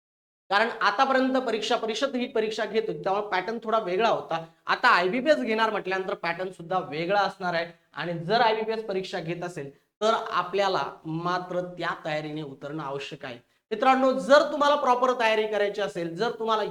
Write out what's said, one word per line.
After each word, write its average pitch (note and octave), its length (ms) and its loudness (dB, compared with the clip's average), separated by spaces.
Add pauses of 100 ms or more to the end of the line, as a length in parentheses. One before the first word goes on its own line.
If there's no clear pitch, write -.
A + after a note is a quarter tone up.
(500)
कारण G#3+ 200 4 (120)
आतापर्यंत C4 560 4
परीक्षा A#3 400 0
परिषद A3+ 380 -2
ही A#3+ 120 -2
परीक्षा A3 380 -2
घेत G#3 220 0
होती, D#3+ 160 -4
त्यामुळे G3+ 260 0
पॅटर्न G3 340 -2
थोडा A3 160 2
वेगळा F#3+ 300 0
होता. D#3+ 340 -2 (220)
आता G3 220 2
आयबीपीएस A#3 500 4
घेणार A3 320 0
म्हटल्यानंतर F#3+ 460 -4
पॅटर्न F#3 360 -4
सुद्धा F3+ 300 -4
वेगळा E3+ 380 -2
असणार F#3+ 340 -2
आहे. E3+ 180 -2 (220)
आणि E3+ 260 -6
जर G3+ 220 2
आयबीपीएस A3 440 0
परीक्षा F#3 340 -6
घेत E3+ 240 -6
असेल E3 260 -8 (320)
तर A3 120 4 (180)
आपल्याला F3+ 520 0 (220)
मात्र F3 640 -2
त्या E3 240 -4 (120)
तयारीने D#3 360 -4
उतरणं D3 420 -10
आवश्यक C#3 420 -8
आहे. B2 120 -12 (340)
मित्रांनो, B3+ 420 4
जर C#4 380 6
तुम्हाला C#4+ 240 2
प्रॉपर B3+ 440 2
तयारी A3 280 2
करायची G3+ 340 -2
असेल, E3+ 340 -4
जर A3+ 160 0
तुम्हाला A3 400 -2